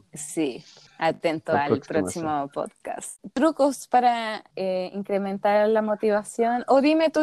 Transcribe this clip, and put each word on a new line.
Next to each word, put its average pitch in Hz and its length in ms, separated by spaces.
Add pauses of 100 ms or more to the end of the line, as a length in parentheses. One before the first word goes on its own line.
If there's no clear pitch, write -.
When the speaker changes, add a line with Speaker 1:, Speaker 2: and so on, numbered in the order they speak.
(140)
Speaker 1:
Sí, - 500 (360)
atento 165 540
Speaker 2:
Para 143 140
el 147 60
Speaker 1:
al 139 80
Speaker 2:
próximo, 160 260
sí. 180 120
Speaker 1:
próximo 151 300
podcast. - 680 (160)
Trucos 285 540
para, 233 560 (120)
eh, 185 380
incrementar 202 760
la 220 120
motivación. 214 840
O 269 140
dime 311 280
tú 311 140